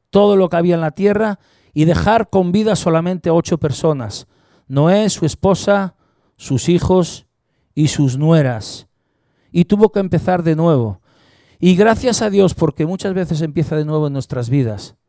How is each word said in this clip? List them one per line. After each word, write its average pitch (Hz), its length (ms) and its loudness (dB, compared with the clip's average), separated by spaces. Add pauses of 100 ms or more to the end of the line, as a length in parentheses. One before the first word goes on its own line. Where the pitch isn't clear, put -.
(100)
todo 202 260 4
lo 190 120 2
que 175 80 -4
había 175 180 2
en 165 80 -2
la 160 80 -2
tierra 202 500 -2 (320)
y 151 140 2
dejar 202 420 2
con 180 240 0
vida 214 240 0
solamente 170 540 -2
ocho 165 280 0
personas: 135 680 -4 (400)
Noé, 175 400 2
su - 160 -4
esposa, 196 720 0 (400)
sus - 320 -4
hijos 175 580 0 (480)
y 151 140 2
sus 135 300 -2
nueras. 143 680 0 (640)
Y 175 140 2
tuvo 208 260 2
que 202 100 -4
empezar 185 420 -2
de 160 120 0
nuevo. 139 460 0 (580)
Y 180 160 4
gracias 220 480 2
a 214 80 -2
Dios, 190 240 2
porque 160 320 -2
muchas 190 280 -6
veces 170 260 -4
empieza 156 340 -4
de 151 120 -2
nuevo 151 200 -2
en 143 60 -4
nuestras 127 380 -6
vidas. 120 460 -4 (120)